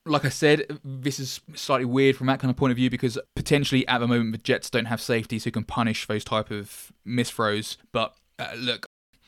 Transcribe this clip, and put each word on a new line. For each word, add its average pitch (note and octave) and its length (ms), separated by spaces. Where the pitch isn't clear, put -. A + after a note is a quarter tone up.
like D3 180
I C#3 40
said, D3+ 560
this C3+ 340
is C3 220
slightly C3 300
weird C3+ 320
from C3 120
that C3+ 100
kind C3 120
of B2 60
point C3+ 140
of A#2+ 60
view B2+ 140
because B2 280
potentially C#3 540
at B2 100
the A#2+ 80
moment A#2+ 260
the A2 60
Jets - 320
don't A2+ 140
have A2+ 160
safeties A2+ 440
who A#2+ 60
can A2 140
punish A2+ 420
those G#2 180
type G#2+ 260
of G#2 420
misthrows. A2 720
But, A2+ 220
uh, - 180
look, A#2+ 300